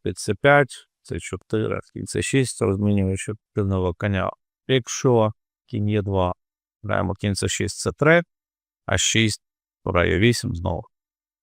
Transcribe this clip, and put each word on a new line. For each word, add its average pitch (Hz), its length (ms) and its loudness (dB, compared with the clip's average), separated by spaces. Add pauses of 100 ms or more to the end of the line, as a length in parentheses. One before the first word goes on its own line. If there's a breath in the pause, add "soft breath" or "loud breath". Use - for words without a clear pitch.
під 98 160 -6
С 107 160 -4
п'ять, 143 540 2 (140)
С - 180 -10
чотири, 101 600 -4 (120)
кінь 104 140 -10
С 101 160 -4
шість, 131 400 -2
розмінюючи 101 680 0 (220)
півного 95 400 0
коня. 95 360 -2 (360)
Якщо 120 640 2 (340)
кінь 104 220 -2
Е 104 140 2
два, 92 320 0 (480)
граємо 95 320 -2
кінь 98 200 -2
С - 140 -2
шість, - 300 -6
С 110 140 -4
три, 165 300 4 (640)
А 98 120 0
шість, 107 440 0 (420)
тура 87 220 2
Е 87 120 2
вісім 117 360 2
знову. 85 280 -6 (600)